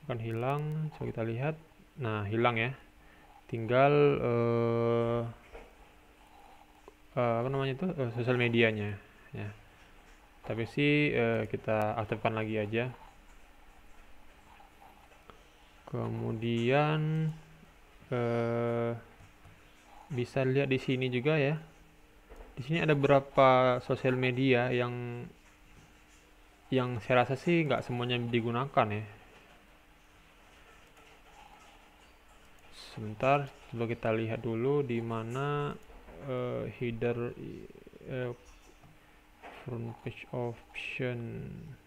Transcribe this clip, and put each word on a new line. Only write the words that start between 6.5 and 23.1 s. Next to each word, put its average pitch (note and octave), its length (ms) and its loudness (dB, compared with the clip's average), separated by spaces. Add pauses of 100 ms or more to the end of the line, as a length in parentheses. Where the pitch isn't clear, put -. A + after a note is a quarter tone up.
eh, A#2+ 220 0 (100)
apa - 0 -
namanya C3+ 320 -2
itu, F#3 160 -4
eh, C3+ 240 -2
sosial B2 240 2
medianya A2 560 4 (400)
ya. G#2 160 -8 (960)
Tapi A2 160 -4
sih, D3 480 2
eh, A#2 320 2
kita G#2+ 560 0
aktifkan A2 320 -2
lagi A2 240 -2
aja. A2+ 320 -2 (3000)
Kemudian, A#2 1400 0 (800)
eh, A#2 880 0 (1120)
bisa C3 400 -2
lihat C3+ 240 2
di C3 80 2
sini B2+ 320 0
juga B2+ 240 2
ya. D3+ 240 2 (960)
Di B2+ 80 -10
sini D#3 160 0
ada D#3 160 4
beberapa C3+ 880 6